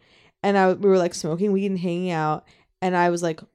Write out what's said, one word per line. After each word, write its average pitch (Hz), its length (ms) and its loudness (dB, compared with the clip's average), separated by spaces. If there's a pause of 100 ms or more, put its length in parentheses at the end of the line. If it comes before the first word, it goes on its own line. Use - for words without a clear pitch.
(440)
and 202 140 2
I, 185 160 4
we 196 160 2
were, 190 80 6
like, 175 160 0
smoking 180 380 -2
weed 196 160 0
and 190 120 -4
hanging 180 320 -4
out, 156 340 -2 (360)
and 180 160 0
I 175 140 4
was 170 100 -2
like 165 200 -4 (140)